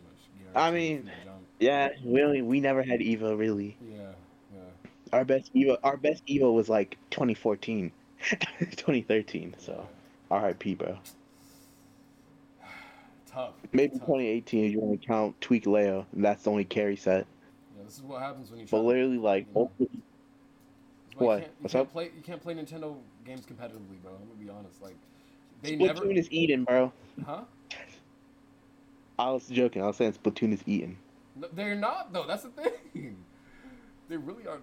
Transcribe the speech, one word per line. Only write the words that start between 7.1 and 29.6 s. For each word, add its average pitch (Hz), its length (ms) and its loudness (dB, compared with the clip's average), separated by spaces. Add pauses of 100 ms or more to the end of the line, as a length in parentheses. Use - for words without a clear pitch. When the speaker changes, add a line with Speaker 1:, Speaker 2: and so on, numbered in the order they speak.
Speaker 2:
twenty 123 220 2
fourteen, 104 580 -2 (440)
<laughs> - 420 -6
twenty 131 240 0
thirteen, 87 580 -2
so - 140 -14 (580)
Speaker 1:
Yeah. 98 60 4
Speaker 2:
R 104 100 0
I 87 60 0
P, 95 220 -4
bro. 87 220 -6 (1600)
Speaker 1:
<sighs> - 40 -20 (680)
Tough, 127 200 -8 (220)
Speaker 2:
Maybe 135 240 2
Speaker 1:
tough. - 100 -10
Speaker 2:
twenty 135 200 2
eighteen 110 380 0
if 104 60 2
you 107 80 0
wanna 107 180 0
count 110 440 -2
Tweak 117 240 2
Leo, 98 480 4
and 101 100 0
that's 104 200 2
the 104 80 2
only 104 140 2
carry 104 300 0
set. 95 300 2 (520)
Speaker 1:
Yeah, 98 60 -18
this 104 140 -20
is 139 60 -20
what 131 180 -10
happens 131 280 -10
when 117 120 -16
you 107 40 -16
try 110 120 0
Speaker 2:
But 110 60 4
Speaker 1:
to, 117 40 4
Speaker 2:
literally, 127 300 4
like, 101 320 2
Speaker 1:
you 101 60 -16
know. 110 60 4
Speaker 2:
Ultimate - 280 0 (1200)
Speaker 1:
That's - 100 -18
why 127 60 6
Speaker 2:
What? 113 100 6
Speaker 1:
you 98 60 0
can't, - 100 -14
you - 120 -20
Speaker 2:
What's - 100 -4
Speaker 1:
can't 135 140 2
Speaker 2:
up? - 60 -20
Speaker 1:
play, 165 100 -6 (120)
you 156 80 -18
can't 170 180 -12
play 170 140 -10
Nintendo 156 400 -12 (300)
games 127 200 -14
competitively, 107 560 -16
bro. 92 120 -18
I'm 98 140 -18
gonna 107 160 -20
be 101 60 -14
honest. 101 320 -18
Like, 95 140 -18 (640)
they 151 160 -6
Speaker 2:
Splatoon 175 100 6
Speaker 1:
never 196 240 0
Speaker 2:
is 180 200 2
eating, 151 320 2
bro. 127 280 4 (340)
Speaker 1:
Huh? 165 160 -10 (1800)
Speaker 2:
I 123 120 0
was 131 160 -4
joking. 123 360 0